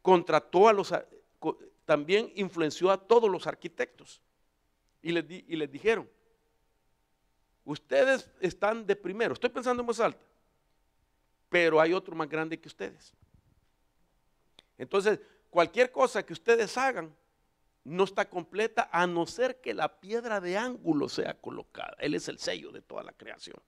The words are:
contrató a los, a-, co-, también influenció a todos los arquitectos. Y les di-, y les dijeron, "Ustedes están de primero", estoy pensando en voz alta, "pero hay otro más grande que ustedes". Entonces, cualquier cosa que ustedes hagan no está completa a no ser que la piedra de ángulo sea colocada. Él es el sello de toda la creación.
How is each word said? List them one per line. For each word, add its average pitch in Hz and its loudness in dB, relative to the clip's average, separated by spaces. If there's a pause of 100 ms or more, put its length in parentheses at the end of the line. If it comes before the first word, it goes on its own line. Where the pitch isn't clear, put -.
contrató 175 4
a 220 6
los, 180 -2
a-, - -6 (320)
co-, 160 -6 (240)
también 160 2
influenció 170 0
a 190 4
todos 226 4
los 170 -4
arquitectos. - -10 (800)
Y 165 -4
les 165 -2
di-, 175 -18
y 165 -6
les 147 -4
dijeron, 175 -2 (1500)
"Ustedes 233 2 (120)
están 202 -2
de 196 0
primero", 196 -4
estoy 240 -2
pensando 247 -2
en 233 -4
voz 226 -2
alta, 185 0 (1300)
"pero 165 4
hay 165 4
otro 185 -6
más 156 -6
grande 160 -6
que 156 -20
ustedes". - -16 (1600)
Entonces, 190 0 (280)
cualquier 175 4
cosa 226 0
que - -12
ustedes 233 2
hagan 220 -2 (680)
no 175 0
está 196 -2
completa 202 -4
a 175 2
no 170 0
ser 247 -4
que - -6
la 160 -4
piedra 220 -6
de 180 -4
ángulo 208 -2
sea - -6
colocada. - -14
Él 147 -4
es - -6
el 143 -12
sello 175 -10
de - -16
toda - -12
la - -16
creación. - -18 (120)